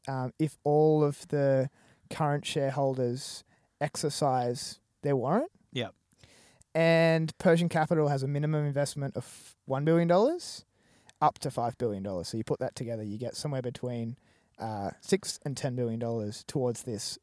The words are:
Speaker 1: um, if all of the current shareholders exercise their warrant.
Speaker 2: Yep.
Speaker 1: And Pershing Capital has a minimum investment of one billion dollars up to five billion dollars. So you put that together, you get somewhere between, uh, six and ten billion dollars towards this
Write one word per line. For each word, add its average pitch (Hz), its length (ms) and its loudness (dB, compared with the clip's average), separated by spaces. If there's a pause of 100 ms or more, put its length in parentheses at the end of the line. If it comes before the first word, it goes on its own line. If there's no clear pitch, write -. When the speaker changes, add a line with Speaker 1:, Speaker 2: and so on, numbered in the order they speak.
Speaker 1:
um, 131 320 -4
if 156 240 -2
all 151 400 6
of 143 240 -2
the 139 420 2 (400)
current 147 360 -2
shareholders 135 1000 -2 (380)
exercise 131 1000 -2 (240)
their 139 120 2
warrant. 160 360 0 (220)
Speaker 2:
Yep. 117 200 -6 (800)
Speaker 1:
And 165 640 4
Pershing 170 320 4
Capital 156 400 2
has 139 140 0
a 135 40 -2
minimum 151 380 0
investment 139 500 -2
of - 400 -10 (100)
one 135 200 -2
billion 170 220 6
dollars 240 580 2 (560)
up - 180 2
to 151 100 -6
five 120 280 -2
billion 104 260 -2
dollars. 92 240 -4
So 117 100 -6
you 110 60 -2
put - 160 -2
that - 160 -4
together, 113 280 -8
you 104 140 -8
get 117 180 -8
somewhere 139 260 -4
between, 120 560 -6 (420)
uh, 104 320 -6 (100)
six - 440 -4
and 139 100 -6
ten 127 200 -4
billion 117 240 -2
dollars 113 480 -6
towards 123 360 -2
this - 400 -8